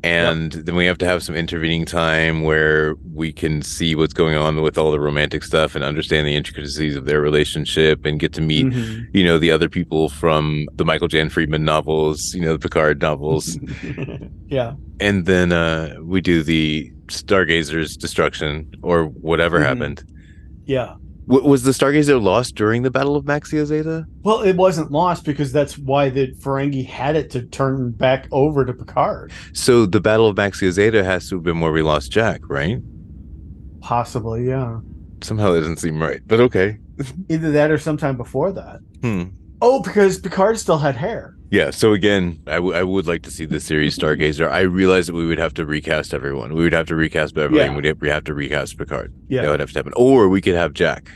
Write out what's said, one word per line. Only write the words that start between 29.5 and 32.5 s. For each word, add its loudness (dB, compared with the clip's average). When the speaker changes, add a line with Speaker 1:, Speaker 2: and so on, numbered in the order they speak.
Speaker 1:
So 6
the 2
Battle 4
of 2
Maxia 0
Zeta 4
has -2
to -4
have -6
been 0
where 2
we 2
lost 0
Jack, 0
right? -2